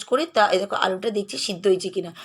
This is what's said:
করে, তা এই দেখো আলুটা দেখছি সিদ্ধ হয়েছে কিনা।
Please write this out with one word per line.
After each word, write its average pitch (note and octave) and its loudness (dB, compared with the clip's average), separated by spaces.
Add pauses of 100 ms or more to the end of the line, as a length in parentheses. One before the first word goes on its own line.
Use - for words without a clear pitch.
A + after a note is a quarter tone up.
করে, C#4 0
তা A3+ 2
এই G#3 4
দেখো G3 -4
আলুটা F#3+ 0
দেখছি G#3 -6
সিদ্ধ F#3 -6
হয়েছে F#3 2
কিনা। F3 -6 (140)